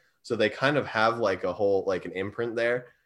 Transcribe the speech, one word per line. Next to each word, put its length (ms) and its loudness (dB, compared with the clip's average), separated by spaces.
So 120 -4
they 160 2
kind 260 0
of 100 0
have, 320 2
like, 260 0
a 80 0
whole, 340 2
like, 200 -2
an 60 -10
imprint 440 -4
there. 300 -2